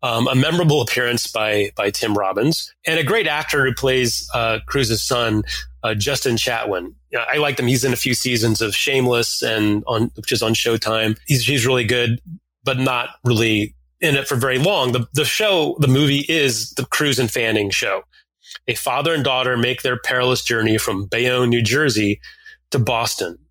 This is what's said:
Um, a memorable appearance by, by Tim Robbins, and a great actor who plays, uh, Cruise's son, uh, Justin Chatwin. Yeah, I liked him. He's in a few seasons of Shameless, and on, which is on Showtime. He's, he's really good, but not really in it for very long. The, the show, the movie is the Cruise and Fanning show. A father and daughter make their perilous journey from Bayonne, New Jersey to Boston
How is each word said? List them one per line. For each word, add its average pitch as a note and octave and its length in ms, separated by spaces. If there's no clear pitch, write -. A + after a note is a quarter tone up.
Um, A#2 240
a C3 80
memorable D3+ 460
appearance A#2+ 480
by, G#2 480
by G#2 140
Tim G#2+ 240
Robbins, G#2 580
and D#3+ 120
a D#3+ 60
great F#3+ 240
actor D3 360
who B2+ 80
plays, B2+ 640
uh, A2+ 320
Cruise's A2+ 360
son, A2+ 420
uh, A2 100
Justin B2+ 400
Chatwin. A2 600
Yeah, A#2 160
I C3+ 80
liked C#3+ 240
him. B2 80
He's B2+ 160
in C3 80
a A#2+ 40
few B2+ 180
seasons A#2 460
of G#2+ 140
Shameless, B2 680
and G#2+ 440
on, A#2 300
which - 160
is A#2 100
on A2+ 120
Showtime. A2+ 720
He's, C3 180
he's B2 220
really B2+ 180
good, A#2+ 360
but C3 140
not B2+ 320
really A2 520
in D3+ 160
it C3+ 100
for C#3+ 80
very C3 240
long. D3+ 320
The, A#2+ 220
the C#3+ 120
show, F3 540
the D3 100
movie C#3+ 400
is C3+ 420
the - 140
Cruise C#3+ 360
and A2+ 100
Fanning A2 400
show. G2 320
A A#2+ 80
father C3+ 400
and D3+ 80
daughter B2+ 340
make B2 260
their B2 160
perilous B2+ 440
journey A2 360
from G2 280
Bayonne, B2 420
New A#2+ 140
Jersey G#2+ 580
to C3+ 80
Boston A2+ 600